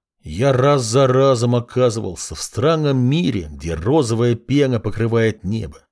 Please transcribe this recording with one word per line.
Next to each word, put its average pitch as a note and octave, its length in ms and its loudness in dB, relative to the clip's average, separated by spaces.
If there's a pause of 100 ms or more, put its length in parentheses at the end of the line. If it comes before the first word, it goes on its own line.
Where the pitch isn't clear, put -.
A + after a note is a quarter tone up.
(220)
Я A2 300 0
раз C3 320 2
за B2+ 240 2
разом B2 480 2
оказывался A#2 800 -2
в - 40 -12
странном D3 560 0
мире, B2+ 540 0
где D#2 240 -8
розовая A#2 600 0
пена C3 420 0
покрывает A2+ 640 -2
небо. F#2+ 360 -8 (140)